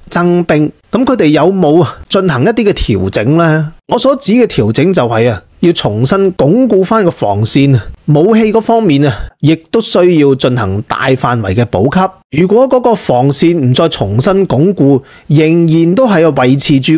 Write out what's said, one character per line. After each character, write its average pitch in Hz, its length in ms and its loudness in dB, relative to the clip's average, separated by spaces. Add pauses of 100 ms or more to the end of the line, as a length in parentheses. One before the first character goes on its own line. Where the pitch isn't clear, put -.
(100)
增 175 340 0
兵， 151 260 0 (200)
噉 233 120 -2
佢 254 140 0
哋 190 120 2
有 151 220 2
冇 170 360 2 (240)
進 190 200 0
行 127 140 -2
一 196 40 0
啲 226 220 0
嘅 - 20 2
調 98 360 -2
整 123 300 0
呢？ 156 340 0 (160)
我 247 100 0
所 269 180 0
指 220 180 -2
嘅 247 120 2
調 107 240 -2
整 156 220 0
就 170 120 0
係 117 260 0
啊， 101 120 -6 (180)
要 175 120 2
重 110 320 -4
新 196 300 0
鞏 233 340 0
固 190 160 2
返 220 200 0
個 170 60 0
防 104 340 -2
線， 139 340 2 (280)
武 160 280 2
器 220 180 2
嗰 220 80 0
方 226 220 0
面 147 240 2
啊， - 80 0 (260)
亦 156 140 2 (160)
都 226 100 -2
需 180 380 2
要 139 160 4
進 127 240 -2
行 101 240 -4
大 - 260 -6
範 127 320 -2
圍 95 140 -4
嘅 117 120 0
補 101 240 0
給。 185 220 -2 (280)
如 185 80 2
果 233 180 2
嗰 254 140 0
個 240 140 0
防 131 360 0
線 170 280 0
唔 127 160 0
再 165 160 0
重 104 280 -4
新 190 280 0
鞏 165 260 0
固， 139 300 0 (240)
仍 165 400 2
然 165 280 2
都 254 140 2
係 170 160 2
維 135 340 0
持 139 220 0
住 156 180 0